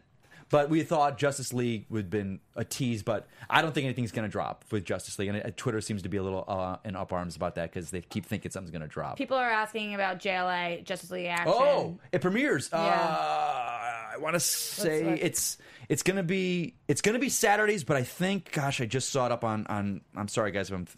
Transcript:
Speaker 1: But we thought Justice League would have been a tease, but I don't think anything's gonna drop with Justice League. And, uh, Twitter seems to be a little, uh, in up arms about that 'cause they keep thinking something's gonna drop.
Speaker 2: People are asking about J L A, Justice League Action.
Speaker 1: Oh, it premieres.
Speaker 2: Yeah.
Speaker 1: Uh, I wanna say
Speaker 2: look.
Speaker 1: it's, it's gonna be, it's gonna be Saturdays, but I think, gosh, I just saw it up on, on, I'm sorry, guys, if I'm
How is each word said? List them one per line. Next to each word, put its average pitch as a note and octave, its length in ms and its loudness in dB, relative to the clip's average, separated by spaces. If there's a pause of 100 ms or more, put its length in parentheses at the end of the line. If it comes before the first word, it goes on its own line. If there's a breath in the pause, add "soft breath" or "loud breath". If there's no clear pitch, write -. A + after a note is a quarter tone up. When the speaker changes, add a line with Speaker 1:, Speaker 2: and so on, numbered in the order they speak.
(500 loud breath)
Speaker 1:
But D3 200 6
we D#3 140 4
thought C#3+ 340 2
Justice C3+ 360 0
League A#2+ 360 0
would A2 140 -2
have F2+ 80 -6
been G2 280 0 (160)
a A2+ 80 -2
tease, A#2+ 400 -2
but G#2+ 240 -2 (220 loud breath)
I D3 140 8
don't D#3+ 100 -2
think C#3+ 120 2
anything's A#2+ 260 -2
gonna A2 160 -2
drop E2+ 420 -4
with G#2 160 0
Justice - 320 -4
League. G2+ 120 0
And, G#2 140 -2
uh, A2 120 -6
Twitter A2 260 -2
seems G2+ 220 -4
to F#2 60 -4
be G2 80 0
a F#2+ 60 0
little, F#2+ 240 -2
uh, F#2 380 -2
in G2 100 -6
up F#2 160 -6
arms F2 240 -2
about E2+ 200 -2
that E2 160 -4
'cause F2 180 -8
they F#2 120 -6
keep - 260 -6
thinking - 240 -4
something's F#2 200 -10
gonna D#2+ 160 -8
drop. C#2+ 300 -6
Speaker 2:
People C4+ 200 -2
are B3 120 0
asking G#3+ 460 -2
about F#3+ 240 -2
J G3 160 -2
L F3+ 140 0
A, F3 360 -2
Justice F3+ 240 -8
League F3+ 180 -6
Action. F3 280 0
Speaker 1:
Oh, A#3+ 420 4 (140)
it F3+ 100 2
premieres. F#3+ 500 2
Speaker 2:
Yeah. D#3+ 80 0
Speaker 1:
Uh, D3 1300 0
I A#2+ 60 -8
wanna D#3+ 200 2
say - 640 0
Speaker 2:
look. E3 180 2
Speaker 1:
it's, - 360 0 (320 loud breath)
it's D3 140 2
gonna F#3+ 200 2
be, F3+ 520 0 (120)
it's D3 140 2
gonna A3+ 180 2
be C4+ 100 2
Saturdays, G#3 540 4
but C#3+ 140 2
I B2+ 60 2
think, F#3 480 -2
gosh, C#3 280 -2
I B2+ 60 0
just B2+ 240 -2
saw B2+ 160 2
it A#2+ 60 2
up A#2 120 0
on, G#2+ 240 0
on, G2+ 340 -2 (140)
I'm G2+ 120 -4
sorry, G#2 240 2
guys, G2 180 -2
if G2 60 -4
I'm F2+ 120 -6 (100)